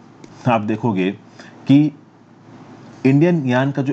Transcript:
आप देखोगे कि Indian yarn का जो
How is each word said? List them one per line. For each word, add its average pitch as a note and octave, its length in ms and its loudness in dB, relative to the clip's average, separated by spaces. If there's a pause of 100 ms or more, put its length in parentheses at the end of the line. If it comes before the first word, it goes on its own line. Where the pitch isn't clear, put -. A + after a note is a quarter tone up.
(480)
आप A2+ 120 0
देखोगे G#2+ 520 -4 (560)
कि C#3+ 300 2 (1080)
Indian D3 400 2
yarn B2+ 240 0
का C#3 120 -6
जो C3 100 -4